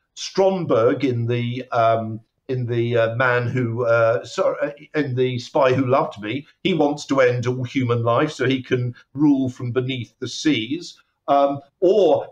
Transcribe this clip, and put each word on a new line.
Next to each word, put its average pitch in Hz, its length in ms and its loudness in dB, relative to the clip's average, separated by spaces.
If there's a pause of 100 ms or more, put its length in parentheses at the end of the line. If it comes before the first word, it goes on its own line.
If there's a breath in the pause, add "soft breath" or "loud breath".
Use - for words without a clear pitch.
(140 loud breath)
Stromberg 143 880 0
in 120 220 -2
the, 120 460 -4
um, 113 480 0 (280)
in 127 180 -2
the, 117 320 0
uh, 113 180 2
Man 123 300 0
Who, 120 400 -2
uh, 113 380 2
sorry, - 360 -2
uh, 147 100 -4 (300)
in 127 140 -4
The 127 240 -2
Spy 131 340 2
Who 131 140 0
Loved 123 340 0
Me, 110 260 -8 (160 soft breath)
he 185 120 0
wants 147 320 0
to 135 140 0
end 123 260 2
all 127 180 -2
human 120 380 -2
life 127 300 0
so 123 140 -2
he 131 160 0
can 123 320 -2 (200 loud breath)
rule 135 340 2
from 123 240 -8
beneath 127 460 -4
the 131 100 -8
seas. 143 680 -4 (300 soft breath)
Um, 139 320 2 (200)
or 175 520 4